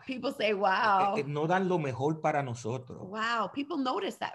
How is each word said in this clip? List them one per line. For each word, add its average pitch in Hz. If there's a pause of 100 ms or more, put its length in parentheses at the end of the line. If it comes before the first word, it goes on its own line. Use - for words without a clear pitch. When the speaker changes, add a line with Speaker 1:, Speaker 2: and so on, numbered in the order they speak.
Speaker 1:
People 254
say, 214
Speaker 2:
Eh, 220
eh, 214
Speaker 1:
"Wow." 196
Speaker 2:
eh, 143
no 147
dan 185
lo 180
mejor 147
para 151
nosotros. 120
Speaker 1:
Wow, 220
people 277
notice 269
that. -